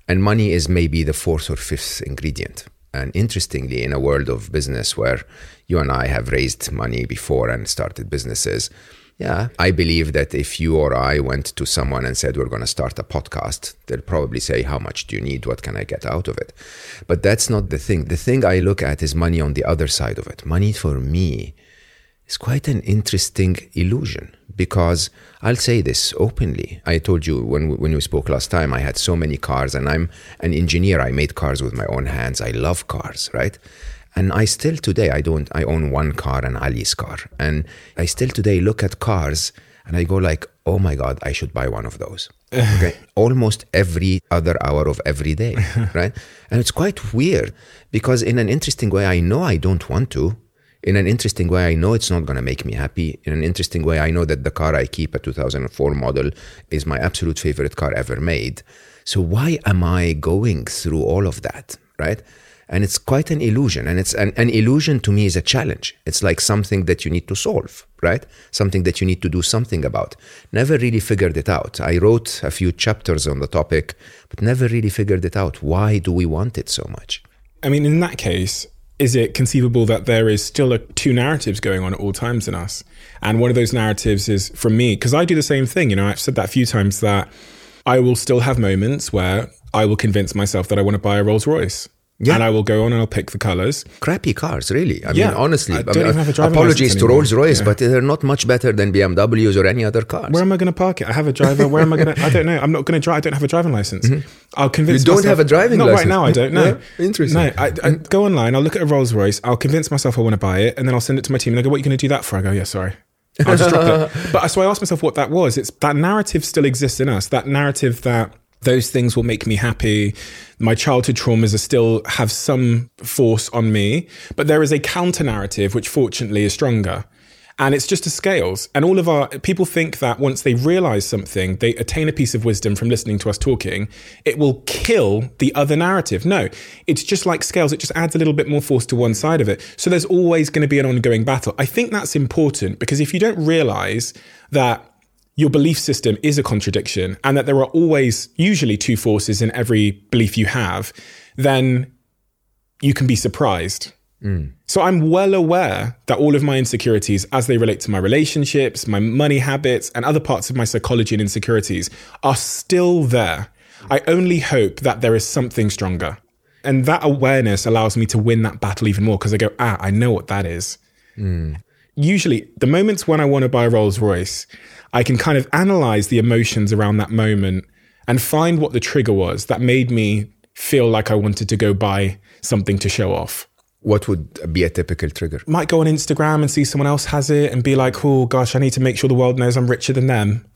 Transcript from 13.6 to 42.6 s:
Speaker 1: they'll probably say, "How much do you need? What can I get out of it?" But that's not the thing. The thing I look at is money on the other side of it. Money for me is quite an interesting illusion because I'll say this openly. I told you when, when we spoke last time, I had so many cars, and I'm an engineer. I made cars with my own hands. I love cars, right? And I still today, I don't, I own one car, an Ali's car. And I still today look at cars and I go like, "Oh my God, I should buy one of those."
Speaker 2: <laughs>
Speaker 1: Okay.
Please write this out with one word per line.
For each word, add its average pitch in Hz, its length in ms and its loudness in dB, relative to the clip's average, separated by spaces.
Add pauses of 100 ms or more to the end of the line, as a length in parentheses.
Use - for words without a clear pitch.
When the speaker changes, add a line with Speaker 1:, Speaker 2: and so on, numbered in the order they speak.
Speaker 1:
they'll 62 160 -8
probably 69 380 -4
say, 62 240 -2
"How 69 160 -4
much - 280 -10
do 53 80 -8
you 50 60 -6
need? 65 240 -6
What 60 160 -6
can 52 160 -10
I 50 60 -6
get - 220 -10
out 78 220 -4
of - 100 -8
it?" - 160 -12 (540)
But 85 160 -2
that's 104 260 2
not 107 200 -2
the 73 100 -4
thing. 85 260 -2
The 85 120 -4
thing 127 280 0
I 92 140 4
look 95 220 2
at 73 220 -2
is 71 120 -2
money 85 260 2
on 73 120 0
the 65 120 -2
other 78 220 0
side 55 320 -4
of - 80 -12
it. - 180 -18
Money 92 280 2
for 73 260 -2
me 69 540 -2 (760)
is - 100 -8
quite 131 300 -2
an 123 140 0
interesting 98 760 0 (180)
illusion 104 600 -4 (200)
because 87 560 0 (320)
I'll 120 140 0
say 120 240 0
this - 360 -2
openly. 80 680 -2
I 82 120 2
told 80 300 0
you 67 160 -2
when, 73 340 -2
when 78 160 0
we 73 80 0
spoke - 280 -4
last 67 200 -2
time, 76 240 0
I 62 60 -2
had 67 180 -4
so - 180 -2
many 78 220 -2
cars, 67 380 -4
and 67 120 -2
I'm 82 220 -2 (300)
an 82 160 -2
engineer. 85 440 2
I 64 120 0
made 73 240 -2
cars 67 260 -4
with 64 120 -6
my 57 120 -6
own 64 220 -4
hands. 64 340 -6
I 55 80 -6
love 64 380 -4
cars, - 440 -8
right? 67 280 -4 (560)
And 95 160 0
I 110 140 2
still 151 320 -2
today, 92 320 0
I 69 120 0
don't, 78 320 -2
I 80 100 -2
own 76 260 -2
one 71 220 0
car, 65 340 -4
an 64 100 -4
Ali's 58 380 -4
car. - 240 -8 (220)
And 76 260 -2 (320)
I 85 80 -2
still - 240 -2
today 101 320 0
look 107 220 0
at - 160 -4
cars 80 520 -2 (360)
and 82 100 -2
I 87 60 2
go 90 140 0
like, 90 280 0 (220)
"Oh 92 100 2
my 92 180 2
God, 65 280 -4
I 69 80 -4
should - 200 -6
buy 64 160 -4
one 57 200 -6
of - 100 -12
those." - 320 -12 (220)
Speaker 2:
<laughs> - 20 -8
Speaker 1:
Okay. 104 400 2 (220)